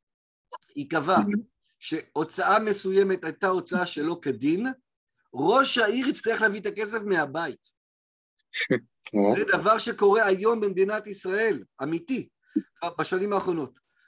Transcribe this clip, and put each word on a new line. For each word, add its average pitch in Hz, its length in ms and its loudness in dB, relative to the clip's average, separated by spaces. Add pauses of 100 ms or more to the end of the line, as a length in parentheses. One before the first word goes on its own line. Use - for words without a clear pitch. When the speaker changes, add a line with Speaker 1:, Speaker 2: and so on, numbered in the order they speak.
(760)
Speaker 1:
ייקבע 151 400 0 (640)
שהוצאה 175 800 -2
מסוימת 196 640 2
הייתה 160 240 -2
הוצאה 180 380 0
שלא 165 360 -4
כדין, 147 440 0 (680)
ראש 247 440 2
העיר 240 300 0
יצטרך 220 340 -2
להביא 208 180 0
את 185 60 -6
הכסף 208 360 -6
מהבית. 156 640 -4 (840)
Speaker 2:
<laughs> - 840 0
Speaker 1:
זה 208 80 0
דבר 202 340 2
שקורה 208 480 4
היום 208 340 2
במדינת 202 460 0
ישראל, 196 580 -2 (180)
אמיתי, 165 460 -4 (720)
בשנים 185 340 0
האחרונות. 175 460 -2 (300)